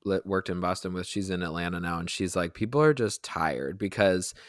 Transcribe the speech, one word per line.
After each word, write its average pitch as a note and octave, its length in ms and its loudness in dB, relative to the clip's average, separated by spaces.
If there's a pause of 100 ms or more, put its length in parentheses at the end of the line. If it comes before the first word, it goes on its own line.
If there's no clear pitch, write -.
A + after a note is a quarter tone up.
li-, F#2+ 200 2
worked F#2+ 240 0
in F2+ 120 -2
Boston F#2 340 -2
with, F#2 120 -4
she's G2 220 -4
in F2+ 140 -2
Atlanta F2 360 -2
now, E2+ 200 -4
and E2+ 100 -6
she's F#2 260 -2
like, F2 200 0
"People A#2 260 0
are D#3 140 6
just A#2 280 0
tired," D2 560 -2
because F#2+ 540 4 (160)